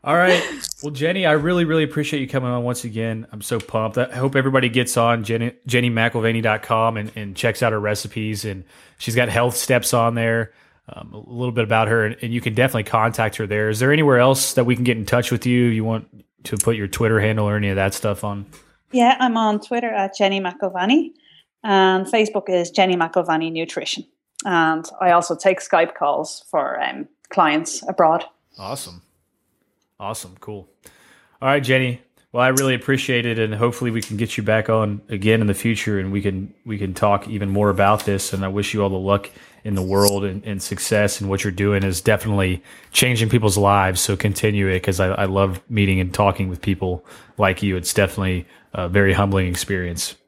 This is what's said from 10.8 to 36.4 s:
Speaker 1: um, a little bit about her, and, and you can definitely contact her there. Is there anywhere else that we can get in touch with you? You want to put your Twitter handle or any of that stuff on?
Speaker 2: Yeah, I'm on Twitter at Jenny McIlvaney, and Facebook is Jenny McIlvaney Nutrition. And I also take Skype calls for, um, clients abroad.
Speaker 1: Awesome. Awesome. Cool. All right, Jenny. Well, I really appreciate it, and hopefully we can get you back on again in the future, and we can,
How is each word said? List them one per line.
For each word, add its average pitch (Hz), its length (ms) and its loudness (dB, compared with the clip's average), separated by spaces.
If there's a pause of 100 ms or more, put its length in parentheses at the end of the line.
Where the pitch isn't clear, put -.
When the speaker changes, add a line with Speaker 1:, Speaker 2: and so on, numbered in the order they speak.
Speaker 1:
um, - 260 -18
a 104 40 -18 (120)
little 123 220 -6
bit 113 140 0
about 110 240 2
her, 113 160 2
and, 107 160 -4
and 117 120 -6
you 120 60 -2
can 113 140 -4
definitely 117 320 2
contact 110 500 0
her 113 100 -6
there. 104 240 -2
Is 107 100 -2
there 131 120 2
anywhere 147 280 4
else 131 340 4
that 127 100 4
we 120 120 2
can 123 100 -2
get 123 100 4
in 110 100 -6
touch 120 280 0
with 117 120 -4
you? 123 200 2
You 110 180 0
want 113 240 -4 (380)
to - 100 -6
put 113 220 0
your 101 100 -4
Twitter 110 320 2
handle 107 300 2
or 104 80 0
any 104 100 0
of 95 80 0
that 98 180 2
stuff 101 300 -4
on? 101 220 -8 (480)
Speaker 2:
Yeah, 254 260 6
I'm 247 160 2
on 214 240 2
Twitter 240 300 -4
at 196 260 -4
Jenny 196 240 2
McIlvaney, 190 720 0 (540)
and 190 400 4
Facebook 214 440 0
is 175 220 0
Jenny 185 240 4
McIlvaney 165 560 0
Nutrition. 165 540 -6 (400)
And 165 400 2 (160)
I 180 100 4
also 175 240 2
take 185 240 0
Skype 170 360 0
calls - 540 -4
for, 135 320 -2
um, 135 280 -6 (200)
clients 160 600 0
abroad. 170 340 4 (340)
Speaker 1:
Awesome. 98 440 -12 (960)
Awesome. 98 400 -12
Cool. 101 300 -16 (720)
All 135 80 2
right, 143 120 4
Jenny. 127 380 0 (320)
Well, 120 100 0
I 127 60 6
really 131 260 2
appreciate 123 520 0
it, 117 120 -2
and 110 160 0
hopefully 120 380 0
we 113 100 -2
can 110 140 -8
get 107 220 -4
you 110 60 -4
back 107 260 0
on 107 400 0
again 110 320 2
in 107 60 2
the 101 60 2
future, 104 460 -2
and 95 140 -4
we 101 80 -2
can, 95 320 -4 (120)